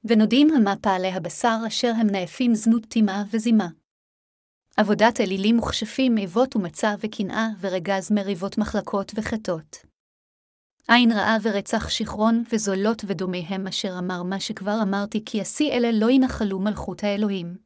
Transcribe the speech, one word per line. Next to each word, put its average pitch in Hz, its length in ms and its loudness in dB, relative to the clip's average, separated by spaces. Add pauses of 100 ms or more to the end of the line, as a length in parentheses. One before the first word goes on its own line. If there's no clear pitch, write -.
ונודעים 226 460 6
המה 214 320 4
פעלי 185 260 2
הבשר, 190 480 -2 (100)
אשר 233 340 0
הם 226 60 4
נאפים 202 480 0
זנות, 226 320 2
טימאה 208 440 0
וזימה. 220 380 2 (1080)
עבודת 214 440 4
אלילים 196 380 2
וכשפים, 226 600 0
איבות 208 380 0
ומצה 208 440 -2
וקנאה 214 480 -4 (120)
ורגז, 185 520 -2
מריבות, 196 460 -2
מחלקות 202 560 -4
וחטות. 220 600 -6 (1120)
עין 233 240 6
רעה 214 300 2
ורצח, 208 460 -2
שיכרון 220 540 0 (100)
וזולות 214 540 0
ודומיהם, 185 600 -4
אשר 185 320 -6
אמר 180 240 -4
מה 185 180 -4
שכבר 208 420 -4
אמרתי, 202 440 -2
כי 214 140 -4
עשי 294 300 0
אלה 240 220 2
לא 220 180 2
ינחלו 247 480 2
מלכות 196 460 -4
האלוהים. 196 600 -2